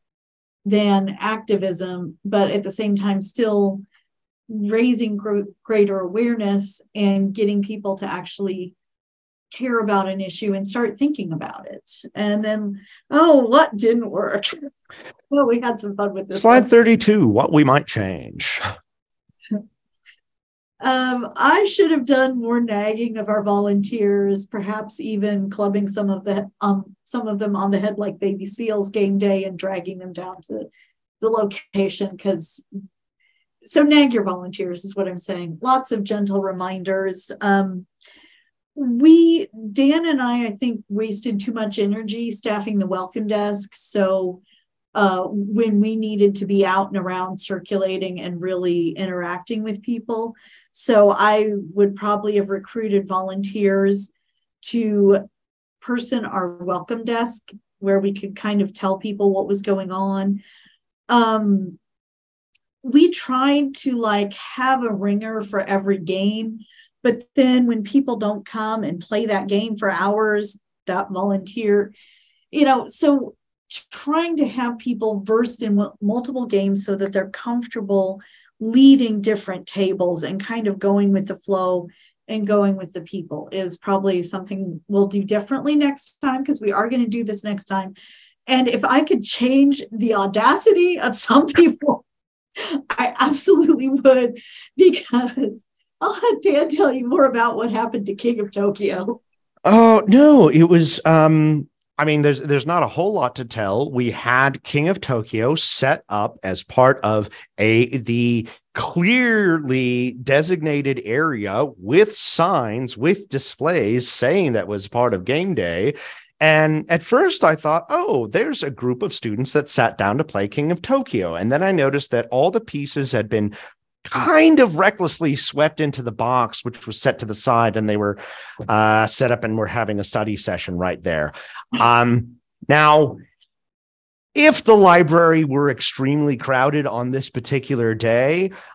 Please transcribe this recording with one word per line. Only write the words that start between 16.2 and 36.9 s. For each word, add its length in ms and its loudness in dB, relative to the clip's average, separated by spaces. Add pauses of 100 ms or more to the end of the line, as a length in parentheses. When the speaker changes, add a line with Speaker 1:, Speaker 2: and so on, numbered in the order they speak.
Speaker 1:
this 140 -2
Speaker 2:
Slide 200 8
Speaker 1:
one. 80 -2
Speaker 2:
thirty-two, 580 6
what 260 2
we 100 6
might 220 4
change. 720 -6 (920)
<laughs> 80 -2 (1200)
Speaker 1:
Um, 540 -2
I 300 4
should 260 2
have 140 0
done 340 2
more 220 0
nagging 560 -2
of 100 -6
our 160 -2
volunteers, 1000 0
perhaps 560 -8
even 480 -4
clubbing 400 -2
some 200 -2
of 140 -4
the, 260 -4 (120)
um, 420 -2
some 240 -8
of 100 -4
them 200 -2
on 120 -2
the 100 0
head 180 -4
like 200 -6
baby 280 -4
seals 440 -4
game 280 0
day 260 0
and 160 -10
dragging 380 -8
them 160 -16
down 300 -14
to 260 -12 (500)
the 100 0
location. 880 -4
'Cause, 460 -6 (1000)
so 220 2
nag 300 4
your 100 0
volunteers 600 -8
is 100 -16
what 140 -4
I'm 100 -10
saying. 420 -10
Lots 300 0
of 140 -4
gentle 360 -2
reminders. 880 -6 (120)